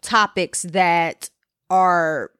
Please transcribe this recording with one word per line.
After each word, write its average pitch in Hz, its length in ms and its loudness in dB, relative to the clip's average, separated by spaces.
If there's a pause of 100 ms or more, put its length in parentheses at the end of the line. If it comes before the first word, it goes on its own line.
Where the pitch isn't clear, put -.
topics 202 580 -2
that 170 720 -2 (400)
are 170 580 0 (100)